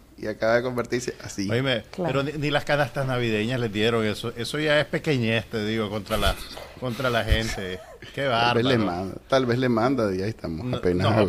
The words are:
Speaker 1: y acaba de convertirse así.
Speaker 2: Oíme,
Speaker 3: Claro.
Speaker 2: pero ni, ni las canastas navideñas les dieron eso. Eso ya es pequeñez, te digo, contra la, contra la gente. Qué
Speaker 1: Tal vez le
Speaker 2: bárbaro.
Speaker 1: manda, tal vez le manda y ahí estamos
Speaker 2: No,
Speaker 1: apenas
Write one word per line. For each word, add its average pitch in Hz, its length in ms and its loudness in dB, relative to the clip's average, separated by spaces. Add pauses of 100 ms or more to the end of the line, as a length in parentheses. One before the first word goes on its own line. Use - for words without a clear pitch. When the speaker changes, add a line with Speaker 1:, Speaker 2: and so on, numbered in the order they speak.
(180)
Speaker 1:
y - 100 -8
acaba 110 300 2
de 120 60 4
convertirse 123 600 -2
así. 98 260 -6
Speaker 2:
Oíme, 123 420 0
Speaker 3:
Claro. 180 160 -4
Speaker 2:
pero 139 160 0
ni, 147 100 -4
ni 147 180 -2
las 143 120 2
canastas 143 440 0
navideñas 120 520 0
les 113 140 -2
dieron 110 320 2
eso. 107 320 -4
Eso 120 220 -6
ya 151 200 2
es 147 60 0
pequeñez, 120 640 0
te 107 160 -2
digo, 110 240 0
contra 107 260 -4
la, 98 200 2 (440)
contra 127 300 -2
la 117 140 2
gente. 110 560 0 (340)
Qué 135 120 -4
Speaker 1:
Tal 120 300 4
vez 117 100 4
le 131 120 4
Speaker 2:
bárbaro. 92 240 0
Speaker 1:
manda, 95 140 -6 (120)
tal 131 200 4
vez 117 100 2
le 131 120 2
manda 117 460 2
y 92 60 -2
ahí 101 80 -2
estamos 82 360 -6
Speaker 2:
No, 123 120 -2
Speaker 1:
apenas 90 380 2 (140)